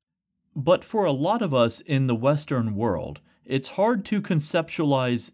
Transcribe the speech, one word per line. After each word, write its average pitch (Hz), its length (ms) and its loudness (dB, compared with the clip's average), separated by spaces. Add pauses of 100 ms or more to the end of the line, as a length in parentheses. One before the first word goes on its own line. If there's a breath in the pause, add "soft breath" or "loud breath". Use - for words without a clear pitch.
(560)
But 165 280 2
for 208 220 0
a 160 60 2
lot 180 320 0
of 160 100 0
us 117 260 2
in 135 280 0
the 123 80 2
Western 123 600 0
world, 85 460 -4 (240 soft breath)
it's 135 240 -4
hard 208 360 0
to 208 160 -2
conceptualize 139 1120 0